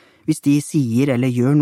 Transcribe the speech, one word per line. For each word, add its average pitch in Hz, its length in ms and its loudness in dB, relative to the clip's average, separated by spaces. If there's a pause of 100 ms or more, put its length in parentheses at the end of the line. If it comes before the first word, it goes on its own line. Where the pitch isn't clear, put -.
(280)
hvis - 160 -4
de 143 160 2
sier 131 560 -2
eller 127 160 -2
gjør 123 300 0